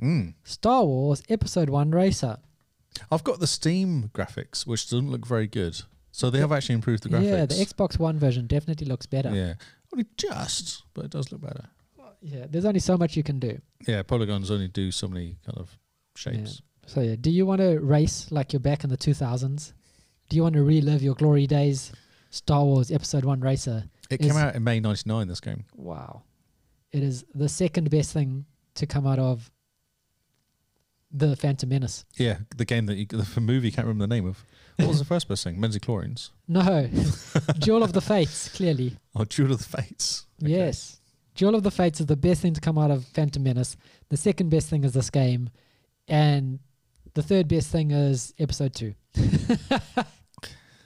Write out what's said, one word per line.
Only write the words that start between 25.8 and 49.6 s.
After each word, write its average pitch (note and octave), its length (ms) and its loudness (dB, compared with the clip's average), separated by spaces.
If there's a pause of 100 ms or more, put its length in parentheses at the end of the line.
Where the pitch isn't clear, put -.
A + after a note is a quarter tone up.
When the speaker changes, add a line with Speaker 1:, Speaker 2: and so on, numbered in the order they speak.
Speaker 2:
It C#3+ 100 0
is C3 220 -4 (100)
the C#3+ 140 -2
second D#3+ 420 0
best D3+ 220 2
thing C#3 340 -2 (300)
to D3+ 100 -4
come C#3+ 200 -2
out C3+ 120 2
of B2+ 320 -2 (1600)
The C#3+ 240 2
Phantom C3+ 320 -2
Menace. B2+ 360 -2 (120)
Speaker 1:
Yeah, A#2 220 0 (180)
the A#2+ 80 -2
game A2+ 220 0
that G2+ 100 0
you, G2+ 100 -4
the A2 120 -6
f-, G2+ 180 -2
movie A#2+ 320 2
you G#2 40 -2
can't A2+ 140 -2
remember G#2+ 200 -2
the A#2 80 0
name G2+ 120 0
of. F#2 160 -8 (340)
What D3+ 120 4
was D3+ 100 2
the C#3+ 60 0
first F3 240 -2
best G2+ 160 -4
thing? F2 160 -6
Men's A2 140 0
and G2+ 80 -6
Chlorines? - 480 -6 (180)
Speaker 2:
No. F3 400 2 (360)
Speaker 1:
<laughs> - 340 -2
Speaker 2:
Duel A3 240 4
of G3 100 0
the F#3 80 2
Fates, - 500 0
clearly. C3+ 460 -2 (180)
Speaker 1:
Oh, A2 100 0
Duel C3+ 280 2
of A#2+ 60 0
the - 60 -8 (180)
Fates. - 440 -6 (160)
Okay. D3+ 100 0
Speaker 2:
Yes. F3 480 -2 (340)
Duel G3 200 4
of A3 80 2
the G3 80 2
Fates F3 300 0
is D#3 60 0
the D3+ 100 4
best E3+ 260 2
thing E3+ 120 2
to D3+ 60 -4
come D#3+ 180 0
out D3+ 120 4
of C3 160 2
Phantom D3 360 0
Menace. B2+ 340 0 (320)
The D3 80 0
second F#3 340 2
best D#3 180 2
thing D3 160 0
is C3 80 2
this B2+ 180 0
game. B2 400 2 (580)
And C#3+ 500 2 (560)
the D3+ 80 0
third F3+ 260 2
best D#3+ 220 2
thing D#3 200 0
is C#3+ 480 2
Episode C#3 360 -2
Two. A2 200 -8 (200)
<laughs> - 880 0 (800)